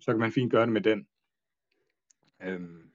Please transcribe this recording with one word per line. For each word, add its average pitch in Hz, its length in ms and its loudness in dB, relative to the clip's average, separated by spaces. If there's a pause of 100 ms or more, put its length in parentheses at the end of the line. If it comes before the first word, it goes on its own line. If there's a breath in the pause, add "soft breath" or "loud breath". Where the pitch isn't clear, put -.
så 127 120 -2
kan 113 80 0
man 113 120 0
fint 123 200 0
gøre 113 100 6
det 117 100 0
med 107 80 0
den. 202 260 0 (1400)
Øhm, 87 520 -12